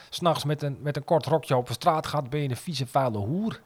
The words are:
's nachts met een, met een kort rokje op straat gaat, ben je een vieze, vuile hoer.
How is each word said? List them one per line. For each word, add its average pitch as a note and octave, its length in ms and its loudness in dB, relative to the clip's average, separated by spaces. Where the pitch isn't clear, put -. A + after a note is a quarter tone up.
's - 100 -10
nachts E3 240 2
met D3 180 0
een, C#3+ 200 -4
met C#3+ 160 -4
een C3+ 60 -4
kort D#3 220 2
rokje D3+ 320 2
op B2 140 0
straat D#3+ 360 2
gaat, C#3+ 220 -4
ben D3 120 -2
je C#3+ 80 -2
een A#2+ 80 -2
vieze, C3+ 300 -6
vuile B2+ 300 0
hoer. E3 480 -2